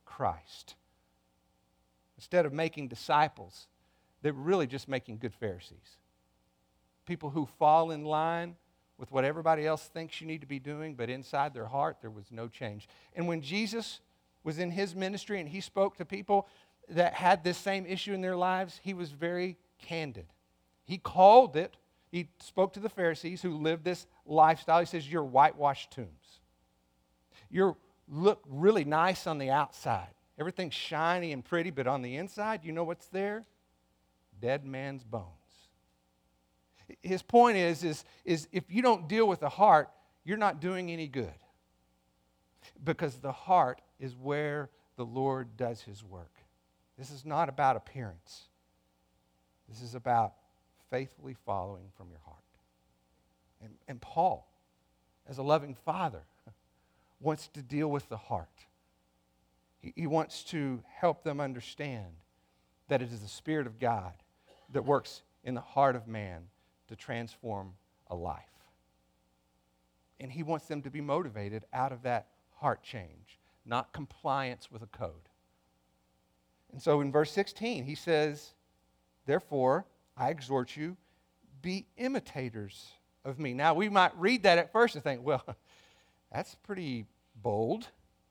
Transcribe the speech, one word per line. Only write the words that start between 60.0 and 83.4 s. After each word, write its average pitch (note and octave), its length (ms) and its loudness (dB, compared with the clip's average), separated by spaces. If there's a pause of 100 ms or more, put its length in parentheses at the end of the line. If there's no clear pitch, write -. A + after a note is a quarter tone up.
wants D#3 380 -2
to C3+ 380 -4 (100)
help E3 300 0
them D3 180 -4
understand B2 760 -8 (720)
that C3+ 120 0
it A#2+ 120 -8
is A2+ 80 -10
the G#2 80 -14
Spirit D3+ 380 -6
of A2 120 -14
God A2 340 -2 (600)
that B2+ 120 -2
works - 380 0 (220)
in B2+ 100 -6
the A#2+ 60 -6
heart C3+ 360 2
of A2+ 120 -10
man G2 340 -10 (460)
to A2 80 -14
transform A2+ 760 -10 (360)
a F2+ 80 -8
life. E2+ 260 -8 (1800)
And C3 120 -12
he D3+ 120 -8
wants D#3 240 -4
them D3 160 -6
to C3+ 80 -10
be D3 100 -10
motivated A2 720 -4
out C3 200 -2
of A#2+ 100 -14
that A#2+ 240 -2 (300)
heart C3+ 260 -2
change, F2 560 -16 (260)
not A#2+ 280 -4
compliance C3+ 800 -6
with A#2 120 -14
a A2 40 -16
code. E2 420 -12 (1400)
And C3+ 100 -16
so D3 180 4
in C#3 100 -2
verse D3+ 200 2
sixteen, G3 540 -4
he D3 100 -8
says, D3+ 580 -2 (720)
"Therefore, C#3 640 2 (300)
I B2+ 140 0
exhort C3 460 -4
you, E3 200 -8 (640)
be F#3 240 -6 (100)
imitators C3 920 -8 (340)
of C3+ 140 -10
me." C#3 160 -4